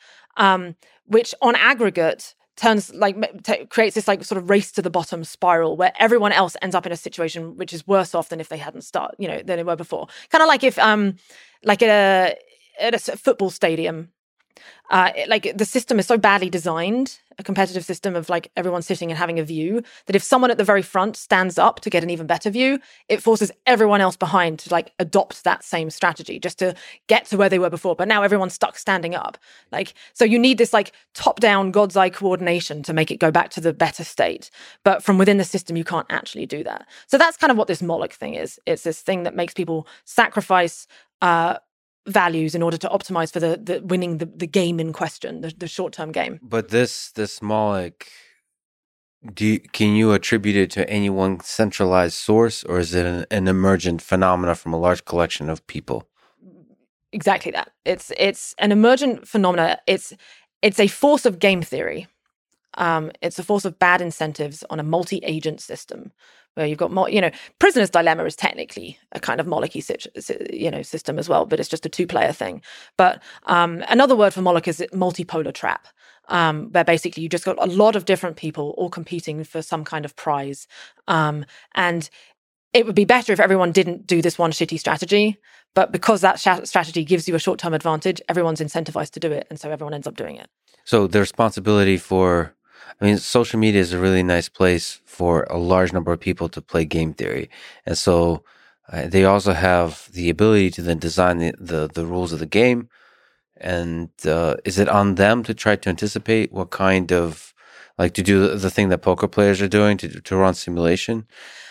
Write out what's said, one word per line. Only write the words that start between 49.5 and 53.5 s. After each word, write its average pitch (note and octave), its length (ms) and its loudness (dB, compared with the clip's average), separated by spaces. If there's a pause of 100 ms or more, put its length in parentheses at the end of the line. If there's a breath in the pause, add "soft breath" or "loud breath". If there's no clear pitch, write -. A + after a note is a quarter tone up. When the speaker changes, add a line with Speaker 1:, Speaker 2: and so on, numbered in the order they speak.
Speaker 2:
can G#2 360 0
you A2 180 4
attribute G2+ 420 0
it F#2+ 160 2
to - 180 -4
any G2+ 200 -2
one F#2+ 320 -2
centralized F#2 760 0
source, A2+ 480 0
or F2+ 160 -2
is E2+ 160 -4
it F2 100 2
an, F2 240 -4
an G2 180 -2
emergent F#2 540 2